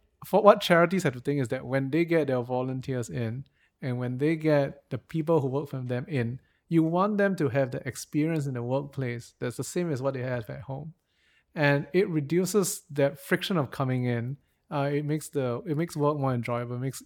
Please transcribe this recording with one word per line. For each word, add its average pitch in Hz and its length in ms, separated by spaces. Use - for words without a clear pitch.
for 196 160
what 208 180
charities 175 440
have 131 100
to 123 60
think 143 200
is 120 80
that 131 160
when 135 260
they 165 140
get 165 220
their 127 160
volunteers 127 680
in, 123 360
and 123 180
when 123 200
they 156 160
get 151 560
the 123 80
people 160 420
who 139 60
work 139 240
for 135 80
them 123 300
in, 127 320
you 165 140
want 185 360
them 196 180
to 147 120
have 127 220
the 139 160
experience 151 600
in 131 80
the 120 80
workplace 127 760
that's 123 180
the 131 80
same 175 280
as 127 100
what 135 100
they 127 100
have 123 280
at 139 120
home. 147 300
And 143 400
it 196 140
reduces 175 800
that 139 300
friction - 360
of 139 140
coming 127 340
in. 123 320
Uh, 143 200
it 147 140
makes 147 240
the, 127 380
it 156 100
makes 165 180
work 147 220
more 135 160
enjoyable, 120 460
makes 131 280